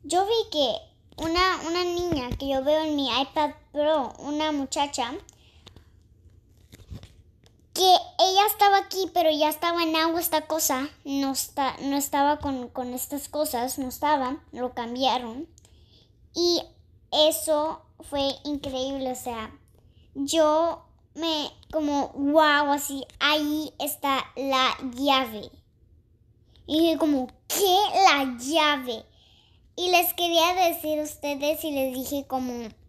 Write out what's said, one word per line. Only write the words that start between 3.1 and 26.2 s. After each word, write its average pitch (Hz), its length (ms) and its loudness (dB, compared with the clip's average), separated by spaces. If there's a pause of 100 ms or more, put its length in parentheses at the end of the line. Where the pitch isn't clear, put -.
Pro, 294 480 0
una 302 320 -4
muchacha, 285 640 -4 (2500)
que 370 220 6 (240)
ella 381 280 4
estaba 403 320 4
aquí, 381 340 -4
pero 330 160 4
ya 302 200 2
estaba 339 340 -2
en 320 120 0
agua 330 240 2
esta 311 280 -2
cosa, 294 420 -2 (140)
no 277 300 -2
está, 269 480 -4
no 277 160 -2
estaba 285 420 0
con, 262 300 -6
con 247 240 -8
estas 277 360 -8
cosas, 247 480 -4
no 262 120 -6
estaba, 285 520 -2 (100)
lo 247 220 -6
cambiaron. 247 760 -4 (880)
Y 349 300 0 (480)
eso 311 720 2 (160)
fue 285 280 -4 (160)
increíble, 269 680 -6
o 247 40 -6
sea, 226 380 -10 (640)
yo 311 680 2 (300)
me, 311 380 -4 (200)
como, 294 380 -2
"Guau", 294 640 2
así, 277 320 -4 (160)
ahí 302 600 0
está 277 440 -2 (120)
la 262 420 0 (160)
llave. 254 560 0 (1160)